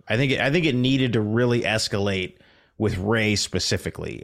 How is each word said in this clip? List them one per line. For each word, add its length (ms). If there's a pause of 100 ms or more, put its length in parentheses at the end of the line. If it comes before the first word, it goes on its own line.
I 100
think 140
it, 80
I 100
think 160
it 80
needed 400
to 80
really 400
escalate 720 (420)
with 220
Rey 360
specifically, 880